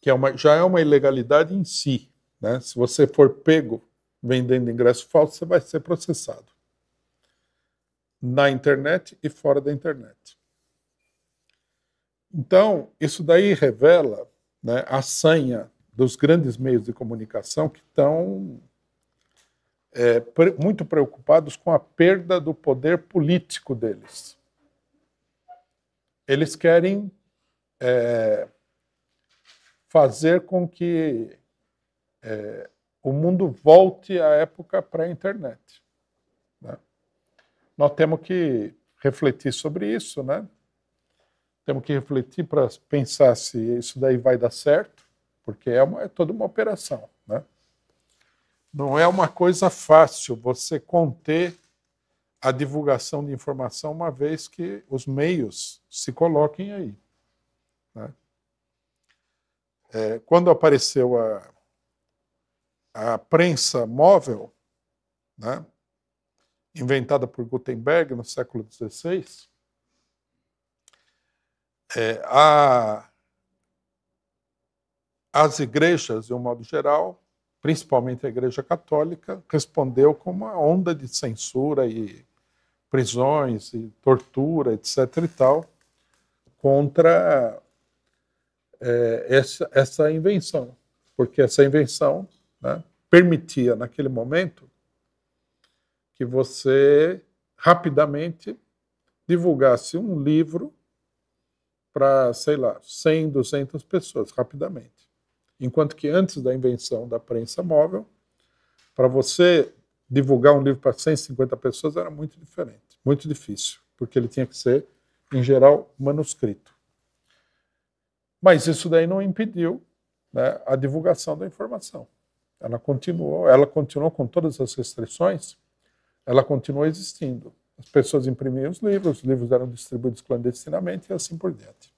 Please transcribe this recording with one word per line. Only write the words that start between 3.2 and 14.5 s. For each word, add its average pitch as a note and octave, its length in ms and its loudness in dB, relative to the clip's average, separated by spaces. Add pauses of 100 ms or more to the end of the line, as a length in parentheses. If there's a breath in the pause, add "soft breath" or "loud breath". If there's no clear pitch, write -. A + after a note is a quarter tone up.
pego C3+ 520 0 (400)
vendendo B2+ 480 0
ingresso A#2+ 380 0
falso, D#3 300 2
você E3+ 80 -8
vai E3+ 140 2
ser - 200 -8
processado. - 720 -10 (1700)
Na C3+ 300 0
internet C#3 720 -2
e D3+ 80 -4
fora C#3+ 320 -2
da C#3+ 100 -4
internet. C3+ 640 -10 (2000)
Então, F#3 560 2 (100)
isso D#3 220 -6
daí F3 320 4
revela, C#3 760 2 (340)